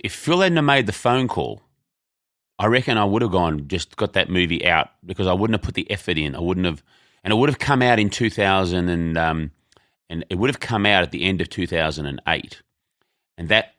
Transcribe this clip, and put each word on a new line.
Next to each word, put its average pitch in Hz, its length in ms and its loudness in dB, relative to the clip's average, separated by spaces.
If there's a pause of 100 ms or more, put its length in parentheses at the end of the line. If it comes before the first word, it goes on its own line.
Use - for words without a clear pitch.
if 107 80 -8
Phil 175 280 0
hadn't 180 160 4
have 151 80 2
made 135 220 4
the 101 60 -2
phone 127 340 0
call, 62 360 -6 (960)
I 101 80 0
reckon 120 320 2
I 104 60 2
would 104 180 2
have 113 80 0
gone, 80 380 0
just - 280 -6
got 107 180 -2
that 92 140 0
movie 87 380 0
out 82 240 2 (160)
because 92 200 -4
I 92 60 4
wouldn't 107 260 0
have - 60 -6
put - 100 -6
the - 160 -6
effort 92 280 -4
in. 73 160 -2
I 85 60 -10
wouldn't 90 260 0
have, 80 160 -4 (420)
and 104 80 -2
it 107 40 4
would 131 120 4
have 135 100 -2
come 135 240 2
out 123 160 4
in 104 120 2
two 110 200 -2
thousand 92 580 2
and, 85 280 -2
um, 80 340 -2 (600)
and 82 180 -8
it 92 80 -4
would 110 140 0
have - 100 -8
come 104 260 -2
out 101 160 6
at 82 100 -2
the 80 120 -6
end 95 160 0
of 85 80 -4
two 90 180 -4
thousand 78 400 -2
and 69 200 -8
eight. - 360 -4 (760)
And 85 120 -8
that - 280 2